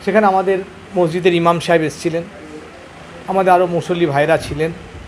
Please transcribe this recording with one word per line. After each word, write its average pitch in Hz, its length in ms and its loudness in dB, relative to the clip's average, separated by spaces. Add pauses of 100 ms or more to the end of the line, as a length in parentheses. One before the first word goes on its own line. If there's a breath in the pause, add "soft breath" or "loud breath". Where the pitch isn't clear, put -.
সেখানে 208 220 2
আমাদের 190 320 2 (380)
মসজিদের 175 380 2
ইমাম 170 260 2
সাহেব 170 220 2
এসেছিলেন। 160 400 -4 (1040)
আমাদের 190 240 2
আরও 180 140 4
মুসল্লি 170 400 -2
ভাইরা 151 300 2
ছিলেন। 151 340 -4 (380)